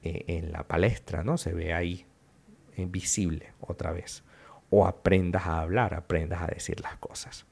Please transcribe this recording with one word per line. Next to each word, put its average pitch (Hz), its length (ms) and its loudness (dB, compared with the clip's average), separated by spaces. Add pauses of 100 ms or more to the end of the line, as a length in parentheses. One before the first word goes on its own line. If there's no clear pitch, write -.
eh, 87 260 -6
en 82 240 -4
la 80 160 -8
palestra, 87 560 0
¿no? 147 140 0
Se 85 160 -2
vea 82 240 -2
ahí, 87 280 -4 (720)
eh, 92 100 -2
visible 90 760 -2
otra 87 300 -4
vez. - 320 -8 (460)
O 98 180 8
aprendas 90 580 4
a 82 160 0
hablar, 92 320 2
aprendas 82 480 0
a 82 60 -2
decir - 340 -6
las - 160 -10
cosas. - 540 -12